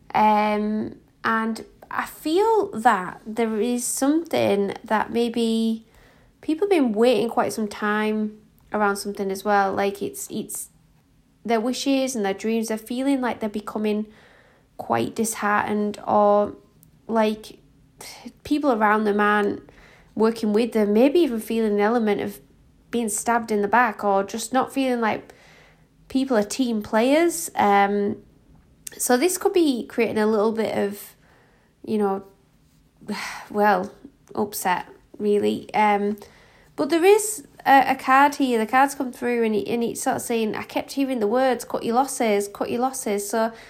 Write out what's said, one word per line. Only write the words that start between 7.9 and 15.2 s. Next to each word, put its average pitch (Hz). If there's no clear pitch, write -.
around 208
something 202
as 196
well. 202
Like, 196
it's, -
it's -
their 226
wishes 262
and 208
their 196
dreams. 220
They're 220
feeling 262
like 240
they're 220
becoming 214
quite -
disheartened, 208